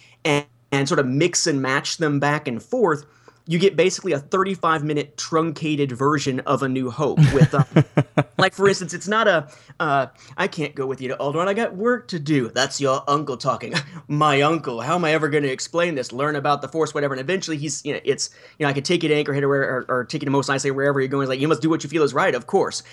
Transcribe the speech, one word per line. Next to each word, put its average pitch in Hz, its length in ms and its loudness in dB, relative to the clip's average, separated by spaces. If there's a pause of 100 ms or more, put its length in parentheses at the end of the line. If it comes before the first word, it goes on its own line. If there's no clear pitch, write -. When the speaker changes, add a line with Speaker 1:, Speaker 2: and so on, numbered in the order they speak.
(260)
Speaker 1:
and, 147 200 2 (260)
and 139 180 0
sort 160 100 2
of 135 60 2
mix 160 420 0
and 139 140 0
match 135 360 -2
them 147 220 0
back 147 280 0
and 117 140 -6
forth, 180 440 0 (420)
you 165 120 0
get 190 160 4
basically 180 360 2
a 139 80 0
thirty-five 175 640 0
minute 147 340 -4
truncated 151 720 -2
version 135 500 0
of 135 220 0
A 135 40 -2
New 131 220 -2
Hope. 127 300 0 (120)
With, 139 220 4
uh, 143 100 2 (640)
Speaker 2:
<laughs> - 140 -10
Speaker 1:
like, 185 160 2
for 196 120 4
instance, 190 280 0
it's 170 120 -10
not 214 200 2
a, 156 200 2 (320)
uh, 139 280 2 (280)
"I 185 120 -2
can't - 260 -6
go 135 140 -4
with 131 120 -6
you 127 100 -6
to - 80 -4
Alderaan, 147 300 -2
I 202 60 0
got 226 220 -2
work 233 320 -2
to 175 100 -6
do." 139 320 0
That's 135 320 -2
your 135 260 0
uncle 143 300 -2
talking. 120 380 -4 (160)
<laughs> 165 160 -18
"My 147 340 2
uncle, 143 400 0
how 151 140 -2
am 175 100 0
I 151 80 2
ever 156 160 0
gonna 147 200 0
explain 165 440 -2
this? 123 180 -6
Learn 143 240 -2
about 143 280 0
the 123 40 -10
Force, 156 280 -2
whatever." 143 180 -2
And 127 80 -6
eventually 165 360 -4
he's, 143 280 -6
you 147 80 -4
know, 98 100 -4
it's, - 280 -2 (260)
you 151 80 0
know, 143 60 2
"I - 20 -4
could 139 100 -2
take 175 200 0
you 156 60 0
to 151 60 4
Anchorhead 143 280 0
or, 139 100 2
or, 131 360 0
or 127 160 -2
take 147 180 -8
you - 20 -6
to 135 60 -2
Mos 139 180 2
Eisley, 135 240 0
wherever 139 260 2
you're 131 80 0
going." 139 180 0
It's 127 40 -4
like, 131 100 -2
"You 147 80 2
must 151 140 2
do 160 80 2
what 165 140 0
you 143 80 -10
feel 160 100 0
is 135 140 2
right, 165 180 2
of 123 140 -6
course." 165 340 0 (120)